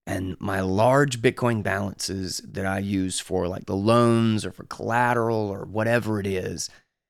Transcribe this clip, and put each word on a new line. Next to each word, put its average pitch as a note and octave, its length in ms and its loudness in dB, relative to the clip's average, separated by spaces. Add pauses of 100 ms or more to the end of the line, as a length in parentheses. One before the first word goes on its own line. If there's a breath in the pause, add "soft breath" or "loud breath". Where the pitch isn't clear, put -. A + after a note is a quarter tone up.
and F#2 320 -4
my G2 220 -2
large A#2+ 600 2
Bitcoin A#2 400 2
balances F#2+ 800 -4
that F#2+ 220 -6
I G2 140 0
use G2 400 -2
for, F2+ 280 -2
like, G2 200 -6
the G2 80 -2
loans A2+ 680 4
or F2+ 60 -6
for F#2+ 120 -18
collateral A#2 840 0
or G2 160 -8
whatever A2 540 0
it G2 60 -4
is. F#2 460 -4 (380 soft breath)